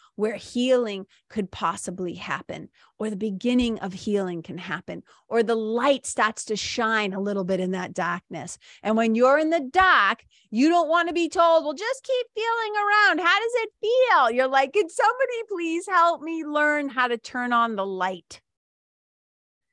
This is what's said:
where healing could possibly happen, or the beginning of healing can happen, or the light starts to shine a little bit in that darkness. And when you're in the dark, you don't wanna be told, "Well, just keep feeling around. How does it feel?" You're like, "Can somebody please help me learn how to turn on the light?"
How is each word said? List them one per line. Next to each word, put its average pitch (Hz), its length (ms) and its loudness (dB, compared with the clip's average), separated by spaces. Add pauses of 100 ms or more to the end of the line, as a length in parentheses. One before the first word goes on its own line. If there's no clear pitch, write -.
(180)
where 214 180 -2
healing 240 720 0 (240)
could 202 220 -6
possibly 180 640 -6
happen, - 520 -10 (300)
or 220 120 -6
the 214 60 -8
beginning 226 640 0
of 185 140 -8
healing 190 480 -4
can 160 160 -14
happen, 175 460 -10 (260)
or 233 140 2
the 226 120 0
light 233 500 0
starts - 380 -2
to 220 120 -6
shine 220 580 -2
a 185 60 -6
little 196 240 -4
bit 185 160 -2
in 185 120 -4
that 185 220 -6
darkness. 175 640 -8 (240)
And 220 160 0
when 226 160 2
you're 254 240 6
in 311 140 2
the 294 200 -2
dark, 277 540 4 (240)
you 254 200 4
don't 339 200 4
wanna 339 240 2
be 330 160 0
told, 330 340 4
"Well, 294 100 -4
just 453 300 -6
keep 508 300 -2
feeling 453 420 -2
around. 415 460 2
How 359 180 4
does 466 140 -4
it 453 260 -4
feel?" 427 520 4
You're 254 160 2
like, 269 260 2
"Can 381 160 2
somebody 480 580 0
please 339 400 -4
help 339 340 2
me 320 220 -6
learn 294 460 0
how 247 180 0
to 240 100 -2
turn 247 360 -6
on 233 220 2
the 196 100 -4
light?" 185 560 -6 (1300)